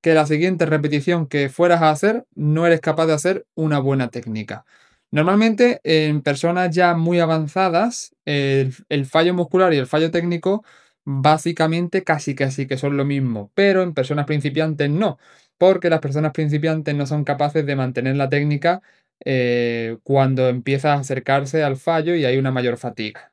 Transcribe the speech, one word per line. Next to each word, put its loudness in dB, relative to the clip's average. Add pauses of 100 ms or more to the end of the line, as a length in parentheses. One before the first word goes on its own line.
que 2
la 4
siguiente 0
repetición 0
que -2
fueras 2
a 6
hacer 0 (100)
no 0
eres 4
capaz 0
de 2
hacer -2 (100)
una 0
buena 0
técnica. -10 (440)
Normalmente, 2
en 0
personas -2
ya 4
muy 2
avanzadas, 0 (120)
el, 0 (160)
el 0
fallo 2
muscular 2
y 2
el -2
fallo 0
técnico -2 (400)
básicamente 0
casi, -2
casi -2
que -4
son -2
lo 0
mismo, -4
pero 4
en -4
personas -2
principiantes -2
no, 0 (400)
porque 4
las 2
personas -2
principiantes -2
no -2
son -2
capaces -2
de -4
mantener -2
la 0
técnica, 0 (420)
eh, -2
cuando 2
empieza -2
a 0
acercarse -2
al -2
fallo 0
y 0
hay 2
una 0
mayor -2
fatiga, -12